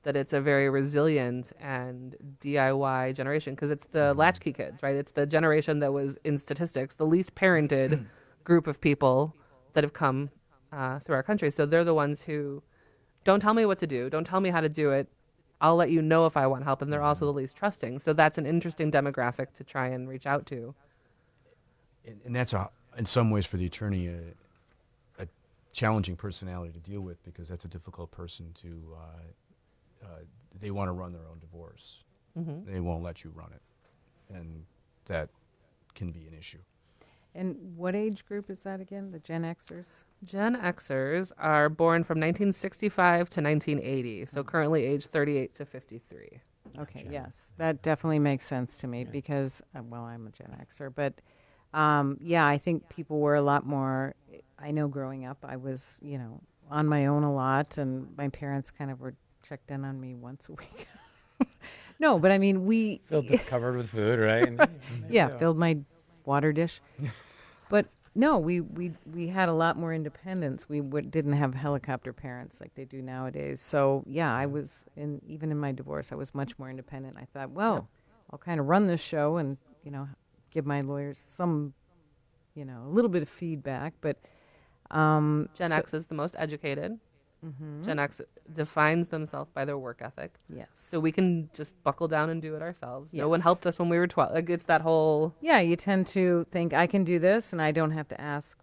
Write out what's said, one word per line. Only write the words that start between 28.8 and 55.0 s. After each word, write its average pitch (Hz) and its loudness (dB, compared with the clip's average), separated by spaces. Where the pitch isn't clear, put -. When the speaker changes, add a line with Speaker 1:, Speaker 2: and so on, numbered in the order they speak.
Speaker 2:
uh, - -20
uh, - -20
they 104 -8
wanna 98 -2
run 90 -10
their 82 -16
own 82 -20
divorce. 82 -20
Speaker 1:
Mm-hmm. 165 -8
Speaker 2:
They 92 -4
won't 85 -2
let 85 -12
you 82 -18
run 78 -20
it, - -20
and 82 -14
that 80 -4
can 87 -10
be 80 -16
an 80 -20
issue. 80 -20
Speaker 3:
And 180 -8
what 180 -4
age 208 -4
group 202 -10
is 190 -14
that 190 -10
again? 196 -12
The 160 -14
Gen 165 -6
Xers? 170 -12
Speaker 1:
Gen 208 -2
Xers 175 -2
are 151 4
born 165 4
from 160 -2
nineteen 175 2
sixty-five 180 2
to 175 -2
nineteen 147 2
eighty, 120 -6
so 139 -6
Speaker 3:
Mm. 131 -8
Speaker 1:
currently 156 2
age 139 0
thirty-eight 143 0
to 143 -12
fifty-three. 117 -20
Speaker 3:
Okay, 143 -14
Speaker 4:
Gotcha. 139 -12
Speaker 3:
yes, 131 -14
that 160 -2
definitely 156 2
makes 143 2
sense 127 -4
to 127 -8
me 120 -8
Speaker 4:
Yeah. 117 -12
Speaker 3:
because, 139 -4
uh, 127 -12
well, 117 -14
I'm 117 -14
a - -16
Gen - -18
Xer, 135 -14
but, 143 -4
um, 147 4
yeah, 165 4
I 143 4
think 165 -4
people 151 -6
were 147 4
a 143 4
lot 143 2
more, 135 -2
I 147 -10
know 151 0
growing 135 -8